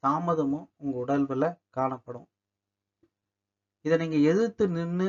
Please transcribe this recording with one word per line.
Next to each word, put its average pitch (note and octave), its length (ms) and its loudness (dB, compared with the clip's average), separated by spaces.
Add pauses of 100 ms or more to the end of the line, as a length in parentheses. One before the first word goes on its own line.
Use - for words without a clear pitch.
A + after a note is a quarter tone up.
தாமதமும் D3+ 640 0 (120)
உங்க C#3 200 -4
உடல்ல C3+ 460 0 (260)
காணப்படும். B2+ 560 -6 (1600)
இதை D#3+ 140 2
நீங்க D#3+ 260 -2
எதிர்த்து A3 440 2
நின்னு E3+ 400 -2